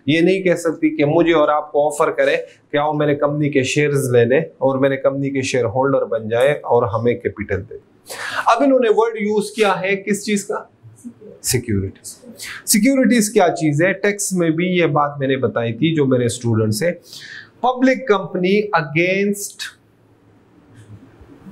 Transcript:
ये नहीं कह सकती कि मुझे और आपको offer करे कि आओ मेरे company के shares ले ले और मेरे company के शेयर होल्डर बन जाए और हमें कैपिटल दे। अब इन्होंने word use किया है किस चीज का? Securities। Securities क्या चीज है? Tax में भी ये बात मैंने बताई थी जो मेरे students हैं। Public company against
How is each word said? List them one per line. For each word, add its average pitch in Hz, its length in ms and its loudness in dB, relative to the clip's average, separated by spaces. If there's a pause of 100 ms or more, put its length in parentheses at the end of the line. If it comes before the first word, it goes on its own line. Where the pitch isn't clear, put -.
ये 160 120 2
नहीं 190 220 2
कह 175 120 2
सकती 156 340 -2
कि 151 160 0
मुझे 165 260 2
और 151 180 4
आपको 151 380 0
offer 151 240 0
करे 143 260 0 (340)
कि 147 60 -2
आओ 151 160 0
मेरे 147 220 0
company 147 340 -2
के 139 140 2
shares 139 480 0
ले 117 140 6
ले 135 160 4 (200)
और 135 180 2
मेरे 135 180 2
company 139 320 -2
के 135 140 -4
शेयर 127 220 -2
होल्डर 131 400 0
बन 110 240 -6
जाए 131 240 2
और 120 400 2
हमें 113 260 0
कैपिटल 101 360 -6
दे। - 200 -8 (800)
अब 254 80 0
इन्होंने 254 260 4
word 220 320 2
use 208 280 -2
किया 202 240 0
है 185 220 -2
किस 196 300 -4
चीज 208 180 -2
का? - 280 -10 (720)
Securities। 101 640 -4 (580)
Securities 220 640 4
क्या 190 200 4
चीज 151 320 0
है? 185 120 2
Tax 202 400 -4
में 170 220 0
भी 175 240 0
ये 165 80 2
बात 147 320 0
मैंने 135 180 0
बताई 117 360 -2
थी 165 220 0
जो 143 100 2
मेरे 123 240 2
students 110 540 -2
हैं। 175 100 0 (720)
Public 254 460 2
company 190 580 0 (100)
against 185 840 -2 (1900)